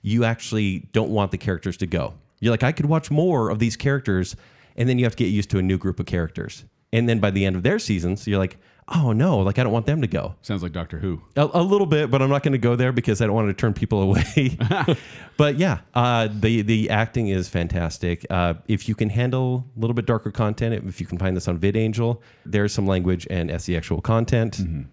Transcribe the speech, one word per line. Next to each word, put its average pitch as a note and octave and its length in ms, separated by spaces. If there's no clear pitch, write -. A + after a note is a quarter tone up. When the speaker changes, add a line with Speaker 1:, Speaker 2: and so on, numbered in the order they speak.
Speaker 1:
you A2+ 220
actually A2 680
don't A2 200
want G2+ 200
the F#2+ 60
characters F2+ 400
to G2 80
go. D#2+ 280
You're A2+ 120
like, A#2 120
"I C3 80
could D#3+ 160
watch D#3 240
more D3+ 380
of G#2+ 100
these A#2 160
characters," A#2 600
and A#2+ 140
then B2+ 80
you B2 80
have A2+ 100
to A#2+ 80
get F#2 60
used G2+ 220
to G2+ 80
a F#2 40
new F#2+ 140
group F#2 220
of F#2 60
characters. - 600
And A#2 160
then A2+ 100
by G2+ 120
the G2 140
end F#2 100
of F2+ 80
their F#3+ 160
seasons, F#2 480
you're G2+ 100
like, F#2+ 200
"Oh C3+ 260
no, C3 260
like, G2 180
I B2+ 60
don't A2 100
want A2+ 140
them D3+ 140
to A2+ 60
go." F#2 360
Speaker 2:
Sounds G2 180
like E2+ 120
Doctor E2 260
Who. F2 240
Speaker 1:
A, D3 180
a F3 80
little G3 240
bit, D3+ 240
but C3+ 100
I'm C3 80
not C#3 140
gonna C3+ 160
go A#2+ 160
there B2+ 160
because A2+ 280
I A#2 60
don't G#2 100
wanna G#2 180
turn G#2+ 200
people G#2+ 300
away. A2+ 600
<laughs> A2 40
But D3 200
yeah, D#3+ 220
uh, A#2+ 380
the, A2 300
the G#2+ 280
acting A2 380
is F#2 220
fantastic. E2+ 800
Uh, F2 240
if G#2 180
you G#2+ 80
can G#2+ 140
handle B2+ 560
a A2 60
little A#2 120
bit A#2 120
darker A2 260
content, A2+ 420
if F#2 140
you F2 60
can F2+ 100
find F#2 180
this F2+ 140
on F2 100
VidAngel, A2 600
there's G2+ 280
some G2 140
language F2+ 420
and E2 220
S E2 160
E F2 80
actual D#2+ 240
content. A2+ 600
Speaker 2:
Mm-hmm. D#2+ 340